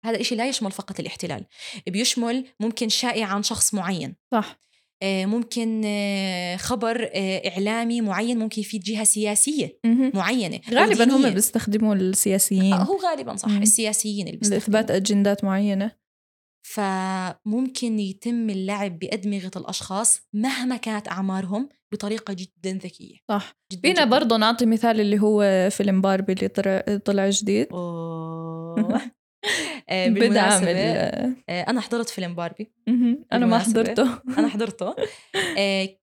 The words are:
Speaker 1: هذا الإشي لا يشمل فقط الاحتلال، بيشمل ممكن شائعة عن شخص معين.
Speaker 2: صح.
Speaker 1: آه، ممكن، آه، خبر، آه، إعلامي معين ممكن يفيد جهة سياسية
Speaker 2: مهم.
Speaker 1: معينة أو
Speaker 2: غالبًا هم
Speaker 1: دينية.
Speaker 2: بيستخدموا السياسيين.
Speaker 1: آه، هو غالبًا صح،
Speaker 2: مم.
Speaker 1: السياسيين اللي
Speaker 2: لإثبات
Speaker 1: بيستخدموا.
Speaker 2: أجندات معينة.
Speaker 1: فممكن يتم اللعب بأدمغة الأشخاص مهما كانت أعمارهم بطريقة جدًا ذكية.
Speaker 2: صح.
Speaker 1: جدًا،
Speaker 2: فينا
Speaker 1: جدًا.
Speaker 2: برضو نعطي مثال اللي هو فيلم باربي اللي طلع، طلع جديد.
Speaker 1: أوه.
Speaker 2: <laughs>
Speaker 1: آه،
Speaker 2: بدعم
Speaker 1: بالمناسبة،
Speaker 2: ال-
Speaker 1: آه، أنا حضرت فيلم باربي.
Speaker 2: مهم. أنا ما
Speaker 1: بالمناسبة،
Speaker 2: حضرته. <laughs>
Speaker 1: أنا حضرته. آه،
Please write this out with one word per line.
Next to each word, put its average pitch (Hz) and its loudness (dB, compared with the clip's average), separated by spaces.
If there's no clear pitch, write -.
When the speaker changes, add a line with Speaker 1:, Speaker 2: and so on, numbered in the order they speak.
Speaker 1:
هذا 226 0
الإشي 240 -2
لا 233 -2
يشمل 220 -4
فقط - -12
الاحتلال، - -8
بيشمل 233 0
ممكن 226 -2
شائعة 226 -2
عن 202 -2
شخص - -2
معين. 175 -4
Speaker 2:
صح. 214 -2
Speaker 1:
آه، 190 0
ممكن، 226 -2
آه، 196 -2
خبر، 226 -2
آه، 190 -2
إعلامي 233 -2
معين 220 0
ممكن 214 -4
يفيد 208 -6
جهة 214 -4
سياسية 214 0
Speaker 2:
مهم. 254 4
Speaker 1:
معينة 196 0
أو 226 -2
Speaker 2:
غالبًا 339 6
هم 269 6
Speaker 1:
دينية. 269 6
Speaker 2:
بيستخدموا 214 2
السياسيين. 190 2
Speaker 1:
آه، 185 4
هو 370 0
غالبًا 302 -4
صح، - -6
Speaker 2:
مم. 202 2
Speaker 1:
السياسيين 214 2
اللي - -10
Speaker 2:
لإثبات 202 0
Speaker 1:
بيستخدموا. 214 2
Speaker 2:
أجندات 202 2
معينة. 196 0
Speaker 1:
فممكن 208 -2
يتم 214 -4
اللعب 190 -4
بأدمغة 190 -6
الأشخاص 190 -2
مهما 254 -2
كانت 214 -6
أعمارهم 190 -4
بطريقة 208 -6
جدًا 190 -10
ذكية. - -14
Speaker 2:
صح. 202 -2
Speaker 1:
جدًا، 294 -12
Speaker 2:
فينا 320 4
Speaker 1:
جدًا. 247 6
Speaker 2:
برضو 233 4
نعطي 226 4
مثال 226 4
اللي 208 4
هو 202 4
فيلم 196 2
باربي 196 2
اللي 190 0
طلع، 196 0
طلع 196 2
جديد. 202 2
Speaker 1:
أوه. 165 -4
Speaker 2:
<laughs> - -18
Speaker 1:
آه، 185 0
Speaker 2:
بدعم 226 4
Speaker 1:
بالمناسبة، 202 4
Speaker 2:
ال- - 0
Speaker 1:
آه، 175 -4
أنا 240 -2
حضرت 233 -4
فيلم 175 -8
باربي. 175 -10
Speaker 2:
مهم. 240 2
أنا 240 4
ما 226 4
Speaker 1:
بالمناسبة، 226 2
Speaker 2:
حضرته. 247 2
<laughs> 254 -4
Speaker 1:
أنا 302 4
حضرته. 214 -4
آه، 196 0